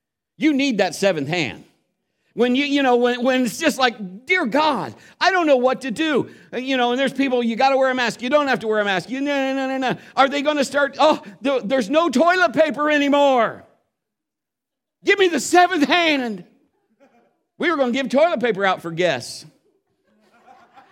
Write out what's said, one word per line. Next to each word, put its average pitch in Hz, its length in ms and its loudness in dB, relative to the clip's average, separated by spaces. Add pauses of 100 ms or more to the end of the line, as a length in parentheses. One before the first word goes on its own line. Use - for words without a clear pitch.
(360)
you 302 160 0
need 269 260 0
that 185 160 0
seventh 160 340 -2
hand. 147 360 -4 (680)
When 247 240 0
you, 285 80 0
you 285 180 0
know, 247 140 4
when, 247 260 0
when 254 220 2
it's - 160 -6
just 311 180 0
like, 240 480 -4
"Dear 359 200 0
God, 226 460 -2 (280)
I 349 100 2
don't 359 160 2
know 277 120 6
what 254 240 0
to 262 100 -6
do." 302 360 -2 (240)
Uh, - 40 -10
you 262 200 -4
know, 240 140 0
and 247 80 0
there's 262 140 0
people, 254 320 0
"You 233 100 -2
gotta 269 220 2
wear 262 160 2
a - 20 -4
mask. 240 280 -4
You 247 60 -6
don't 285 200 2
have 240 120 0
to 220 60 -8
wear 214 140 0
a 208 40 0
mask. 185 240 -2
You, 262 120 -6
no, 269 340 -2
no, 269 140 -4
no, 269 100 -4
no, 254 140 -2
no." - 60 -8 (180)
Are 269 120 4
they 277 140 -4
gonna 294 220 0
start, 277 340 -2
"Oh, 294 240 2 (220)
th-, 262 200 0
there's 240 240 -2
no 320 200 2
toilet 330 440 2
paper 294 380 0
anymore. 277 760 2 (1400)
Give 403 120 2
me 381 120 4
the 320 100 -2
seventh 349 460 2
hand." 269 600 0 (1120)
We 311 140 -2
were 330 60 0
gonna 254 160 0
give 247 160 -4
toilet 294 320 2
paper 202 240 -2
out 185 180 0
for 170 80 -10
guests. 160 560 -4 (1500)